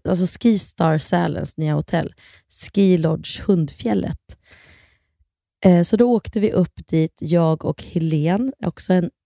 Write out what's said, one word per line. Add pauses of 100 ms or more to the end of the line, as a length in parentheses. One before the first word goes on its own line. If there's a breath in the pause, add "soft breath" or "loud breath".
alltså (140)
Skistar
Sälens
nya
hotell, (360 soft breath)
Ski
Lodge
Hundfjället. (1300 soft breath)
Eh,
så
då
åkte
vi
upp
dit,
jag
och
Helene, (140)
också
en, (160)